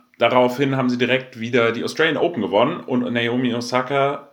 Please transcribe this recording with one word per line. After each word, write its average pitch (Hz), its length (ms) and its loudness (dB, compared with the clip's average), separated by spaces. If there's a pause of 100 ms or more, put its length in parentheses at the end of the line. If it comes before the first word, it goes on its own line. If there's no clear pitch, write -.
(200)
daraufhin 127 580 2
haben 127 120 0
sie 123 80 -2
direkt 123 420 -2
wieder 117 340 0
die 117 100 -6
Australian 156 340 0
Open - 240 -2
gewonnen 107 380 2
und 123 320 -2
Naomi 120 420 0
Osaka 131 800 -2